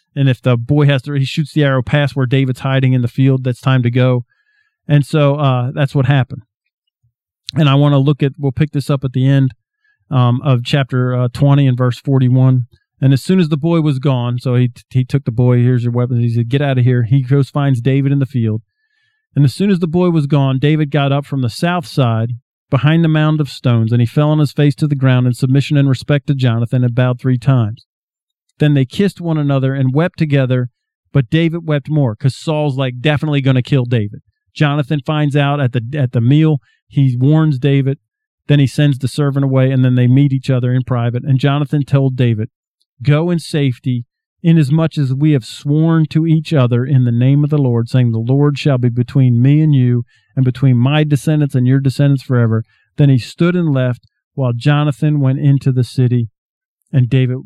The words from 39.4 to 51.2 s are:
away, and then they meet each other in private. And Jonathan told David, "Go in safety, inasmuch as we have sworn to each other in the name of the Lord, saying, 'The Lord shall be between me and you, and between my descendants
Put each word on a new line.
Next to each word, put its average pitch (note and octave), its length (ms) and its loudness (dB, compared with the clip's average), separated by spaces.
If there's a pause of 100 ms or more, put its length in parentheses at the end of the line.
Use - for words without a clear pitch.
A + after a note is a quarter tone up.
away, C3 260 0
and C3 140 2
then B2+ 100 2
they B2 140 2
meet C3+ 240 4
each C3+ 180 -4
other B2 240 0
in B2+ 80 0
private. A#2+ 420 -4
And C3 140 0
Jonathan C#3+ 460 -2
told C3+ 320 0
David, A#2 340 -2 (500)
"Go D3 300 0
in E3+ 80 0
safety, B2+ 680 -4 (360)
inasmuch D#3+ 560 2
as C3+ 160 -2
we D3+ 180 0
have C3+ 120 0
sworn D#3 600 0
to D#3+ 200 -2
each D#3+ 260 0
other B2 320 2
in C3 200 2
the A#2+ 80 0
name C3+ 320 2
of C#3+ 60 -2
the D3+ 80 0
Lord, A#2 300 0
saying, B2 220 0
'The A2+ 80 -2
Lord C#3 400 0
shall C#3 200 0
be B2 100 0
between B2 520 0
me C#3+ 200 4
and D#3 120 2
you, B2 320 2 (300)
and C3 100 0
between B2+ 320 2
my C#3+ 280 2
descendants D3 500 -2